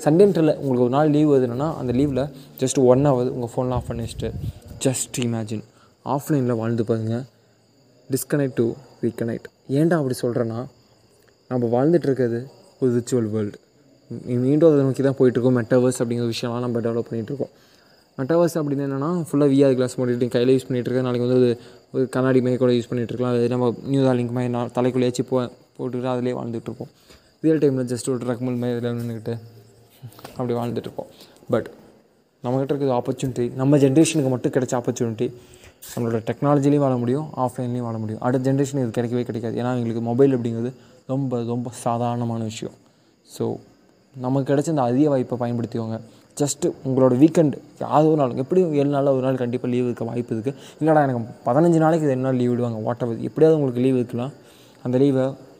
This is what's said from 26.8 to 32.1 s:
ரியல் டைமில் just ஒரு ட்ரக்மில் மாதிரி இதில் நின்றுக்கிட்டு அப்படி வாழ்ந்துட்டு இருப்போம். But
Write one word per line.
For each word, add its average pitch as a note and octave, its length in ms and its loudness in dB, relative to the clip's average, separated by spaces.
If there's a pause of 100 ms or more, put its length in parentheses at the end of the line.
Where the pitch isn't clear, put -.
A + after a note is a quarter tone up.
ரியல் D#3+ 160 2
டைமில் C3 300 2
just A#2+ 220 -4
ஒரு C3 80 -2
ட்ரக்மில் B2 400 -4
மாதிரி A#2+ 200 -2
இதில் A#2+ 140 -4
நின்றுக்கிட்டு A#2 460 -8 (920)
அப்படி A#2+ 220 -6
வாழ்ந்துட்டு A#2+ 240 -4
இருப்போம். - 280 -10 (460)
But A2+ 140 -2 (760)